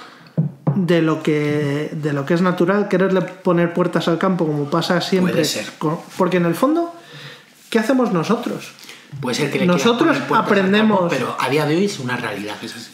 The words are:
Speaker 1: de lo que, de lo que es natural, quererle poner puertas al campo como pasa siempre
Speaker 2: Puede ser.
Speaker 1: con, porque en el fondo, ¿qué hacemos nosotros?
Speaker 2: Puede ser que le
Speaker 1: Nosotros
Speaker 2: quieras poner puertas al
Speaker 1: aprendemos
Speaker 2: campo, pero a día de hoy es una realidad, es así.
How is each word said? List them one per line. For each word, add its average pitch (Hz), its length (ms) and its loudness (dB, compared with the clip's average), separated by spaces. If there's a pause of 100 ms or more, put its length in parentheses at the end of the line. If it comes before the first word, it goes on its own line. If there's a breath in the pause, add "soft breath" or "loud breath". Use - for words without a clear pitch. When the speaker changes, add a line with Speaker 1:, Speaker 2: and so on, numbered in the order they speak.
(760 loud breath)
Speaker 1:
de 170 280 4
lo 156 220 0
que, 147 680 0
de 151 200 -4
lo 139 120 -2
que 175 100 0
es 165 60 4
natural, 185 480 2
quererle 185 340 2
poner 175 520 0
puertas 175 320 0
al 165 120 2
campo 180 280 0
como 147 240 -2
pasa 170 300 0
siempre 180 320 0
Speaker 2:
Puede 151 120 2
ser. 120 220 -4 (120)
Speaker 1:
con, 160 200 -2 (180)
porque 180 200 2
en 175 100 2
el 165 80 0
fondo, 320 400 0 (760 loud breath)
¿qué 226 100 2
hacemos 240 320 2
nosotros? - 600 -2 (480 loud breath)
Speaker 2:
Puede 123 140 -4
ser 147 160 -2
que 143 100 -2
le 185 60 2
Speaker 1:
Nosotros 233 440 4
Speaker 2:
quieras 277 80 2
poner 247 100 -6
puertas - 240 2
al 196 60 4
Speaker 1:
aprendemos 208 420 4
Speaker 2:
campo, 170 160 0
pero 117 240 -4
a - 80 -2
día 147 180 0
de 151 100 0
hoy 196 100 2
es 196 120 -6
una 123 180 -6
realidad, 104 460 -8
es 113 140 -12
así. - 180 -16